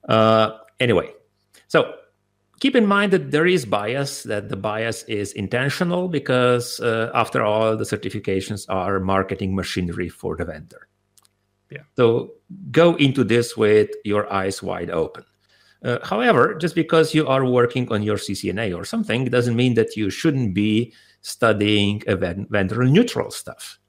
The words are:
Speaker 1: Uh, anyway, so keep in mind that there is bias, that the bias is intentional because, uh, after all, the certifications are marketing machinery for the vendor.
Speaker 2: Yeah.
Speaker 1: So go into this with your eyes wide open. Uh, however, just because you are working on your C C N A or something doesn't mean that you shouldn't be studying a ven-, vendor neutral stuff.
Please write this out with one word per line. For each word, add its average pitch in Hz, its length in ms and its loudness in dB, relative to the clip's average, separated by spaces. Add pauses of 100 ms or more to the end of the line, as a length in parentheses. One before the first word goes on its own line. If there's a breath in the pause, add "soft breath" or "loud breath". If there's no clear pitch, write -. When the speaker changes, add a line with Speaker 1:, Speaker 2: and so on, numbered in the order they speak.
Speaker 1:
Uh, 110 440 4 (280)
anyway, 113 320 2 (560 soft breath)
so - 280 0 (640)
keep 262 160 0
in 226 100 6
mind 202 260 2
that 147 200 0
there 156 160 2
is 180 180 0
bias, 110 560 -4
that 104 280 -6
the 107 60 -6
bias 107 520 -6
is 104 260 -6
intentional 139 760 -2
because, 127 720 0
uh, 113 360 -2
after 120 260 0
all, 110 340 2
the 107 100 -4
certifications 101 840 -6
are 95 300 -2
marketing 95 560 -2
machinery 90 540 -4
for 85 280 -8
the 85 80 -6
vendor. - 420 -16 (840)
Speaker 2:
Yeah. 143 100 -16 (160)
Speaker 1:
So 120 360 2 (360)
go 165 280 6
into 135 260 2
this 117 340 0
with 107 320 6 (140)
your 101 280 -2
eyes 95 300 -4
wide 90 300 -6
open. - 340 -4 (580 soft breath)
Uh, 123 200 -2
however, 202 500 2
just 165 220 -4
because 160 400 2
you 151 100 2
are 131 180 2
working 123 480 2
on 104 120 0
your 104 160 -2
C 101 160 -6
C 98 160 -6
N 92 80 -4
A 104 140 -4
or 85 120 -8
something 135 400 -2
doesn't 120 300 0
mean 123 180 2
that 110 240 0
you 104 140 -2
shouldn't 131 420 -2
be 107 400 0 (280 soft breath)
studying 104 840 2
a 104 100 2
ven-, 90 360 -4
vendor 104 320 0
neutral 170 480 2
stuff. - 580 -16